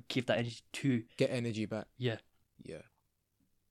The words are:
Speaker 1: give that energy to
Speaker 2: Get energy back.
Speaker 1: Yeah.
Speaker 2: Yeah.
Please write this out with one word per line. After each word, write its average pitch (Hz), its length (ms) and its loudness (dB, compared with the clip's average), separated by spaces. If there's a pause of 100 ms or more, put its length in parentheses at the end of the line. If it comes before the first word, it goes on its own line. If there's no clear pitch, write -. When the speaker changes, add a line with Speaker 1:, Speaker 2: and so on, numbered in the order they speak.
Speaker 1:
give 127 200 0
that 107 120 4
energy 117 220 -4 (120)
to 127 300 2 (140)
Speaker 2:
Get 135 140 6
energy 117 340 0
back. 107 220 -4 (100)
Speaker 1:
Yeah. 117 200 0 (460)
Speaker 2:
Yeah. 78 180 -10 (880)